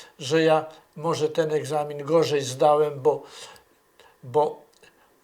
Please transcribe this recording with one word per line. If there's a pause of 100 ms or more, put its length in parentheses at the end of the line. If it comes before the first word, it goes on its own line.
(180)
że
ja (320)
może
ten
egzamin
gorzej
zdałem,
bo, (1000)
bo (580)